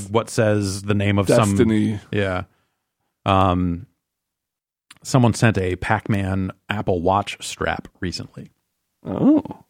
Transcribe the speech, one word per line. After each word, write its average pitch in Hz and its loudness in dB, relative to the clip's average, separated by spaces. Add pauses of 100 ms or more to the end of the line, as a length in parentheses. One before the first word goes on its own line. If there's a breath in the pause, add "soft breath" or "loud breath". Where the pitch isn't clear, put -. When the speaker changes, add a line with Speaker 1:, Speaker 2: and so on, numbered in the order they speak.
Speaker 1:
what 110 -2
says 104 0
the 104 0
name 101 2
of 101 2
some 120 4
Speaker 2:
Destiny. 107 2 (120)
Speaker 1:
Yeah. 95 -2 (840)
Um, 92 2 (1160)
someone 120 4
sent 110 2
a 92 -2
Pac-Man 95 -2 (180)
Apple 101 -2
Watch 95 0
strap - -6 (140)
recently. - -12 (540)
Speaker 2:
Oh. 247 2 (260)